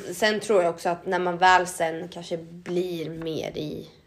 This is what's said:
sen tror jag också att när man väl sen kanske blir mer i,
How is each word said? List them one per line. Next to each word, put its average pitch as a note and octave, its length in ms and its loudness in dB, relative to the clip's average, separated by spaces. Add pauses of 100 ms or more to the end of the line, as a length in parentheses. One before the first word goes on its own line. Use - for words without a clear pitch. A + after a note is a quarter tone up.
(140)
sen G#3+ 260 2
tror G3+ 240 4
jag E3+ 100 2
också F3 160 -4
att F3 160 -4
när F#3 140 0
man F3+ 180 0
väl F3+ 300 6
sen E3 400 -4
kanske F3 300 -8
blir F3 720 -4
mer D#3+ 480 -6
i, D#3 320 -8 (180)